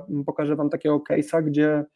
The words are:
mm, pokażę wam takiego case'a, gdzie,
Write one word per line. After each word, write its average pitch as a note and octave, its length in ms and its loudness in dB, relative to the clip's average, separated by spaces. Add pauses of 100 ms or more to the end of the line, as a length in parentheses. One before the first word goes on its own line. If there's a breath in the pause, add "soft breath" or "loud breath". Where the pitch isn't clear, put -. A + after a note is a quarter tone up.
mm, C#3+ 160 -4
pokażę D3+ 300 -2
wam D3 140 0
takiego D3 300 0 (100)
case'a, D3+ 340 0
gdzie, D3+ 420 2 (100)